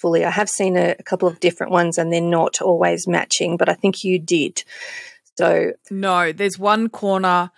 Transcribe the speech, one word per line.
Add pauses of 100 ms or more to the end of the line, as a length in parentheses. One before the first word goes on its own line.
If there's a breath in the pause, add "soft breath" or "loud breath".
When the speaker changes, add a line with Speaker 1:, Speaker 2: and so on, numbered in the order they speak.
Speaker 1:
fully.
I
have
seen
a,
a
couple
of
different
ones
and
they're
not
always
matching,
but
I
think
you
did. (760 loud breath)
So (180)
Speaker 2:
No,
there's
one
corner